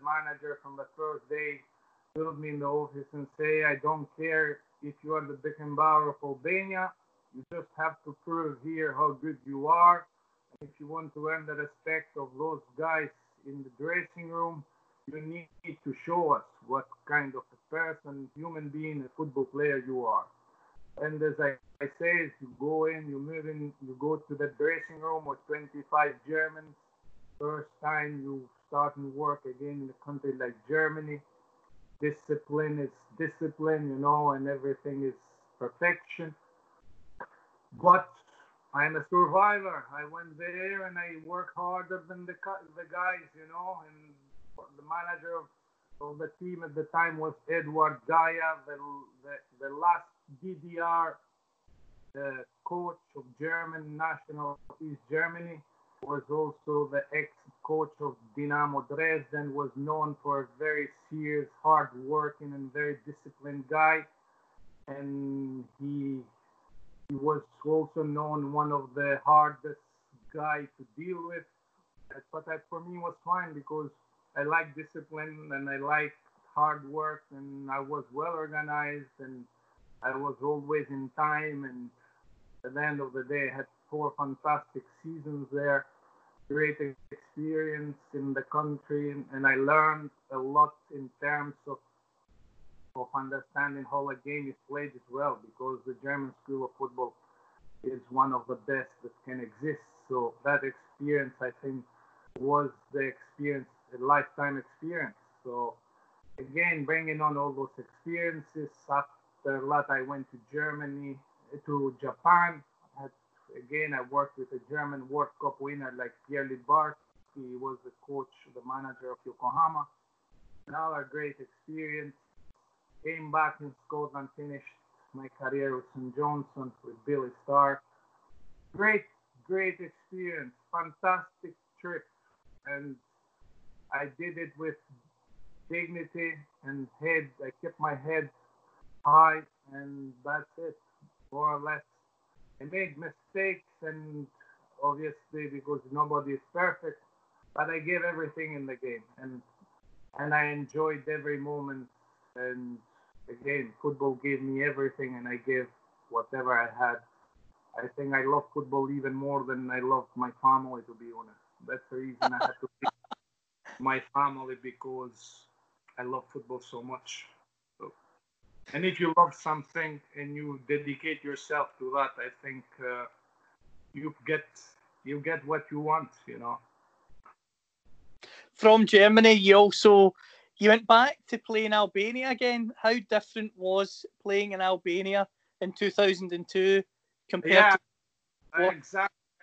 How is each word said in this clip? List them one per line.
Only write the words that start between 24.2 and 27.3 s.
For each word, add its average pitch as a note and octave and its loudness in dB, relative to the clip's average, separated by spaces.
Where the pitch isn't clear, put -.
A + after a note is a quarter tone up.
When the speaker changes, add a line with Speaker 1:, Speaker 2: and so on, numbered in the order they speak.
Speaker 1:
the C#3+ -2
dressing D#3+ -2
room D#3+ -4
with C#3 -8
twenty-five D3 0
Germans. D#3 -4